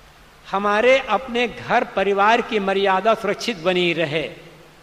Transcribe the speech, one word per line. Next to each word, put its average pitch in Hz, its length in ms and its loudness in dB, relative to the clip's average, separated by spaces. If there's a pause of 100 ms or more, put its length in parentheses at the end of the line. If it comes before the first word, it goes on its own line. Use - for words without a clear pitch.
(520)
हमारे 208 480 2
अपने 240 480 -2
घर 220 360 -2
परिवार 202 580 2
की 214 180 -2
मर्यादा 196 540 2
सुरक्षित 208 440 -4
बनी 175 360 0
रहे, 151 420 -4 (460)